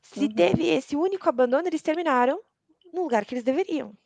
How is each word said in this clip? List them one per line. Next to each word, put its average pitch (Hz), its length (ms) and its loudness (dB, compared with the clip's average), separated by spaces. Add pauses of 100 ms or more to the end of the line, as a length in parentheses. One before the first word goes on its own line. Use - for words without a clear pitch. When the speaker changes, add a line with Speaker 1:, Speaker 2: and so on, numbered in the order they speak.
Speaker 1:
Se - 180 -14
Speaker 2:
Uhum. 285 80 2
Speaker 1:
teve 214 400 2
esse 269 280 0
único 370 320 -2
abandono, 254 400 2
eles 320 140 -4
terminaram 311 580 0 (520)
no 359 100 -4
lugar 233 220 0
que - 100 -10
eles 247 100 -6
deveriam. 269 480 -2 (140)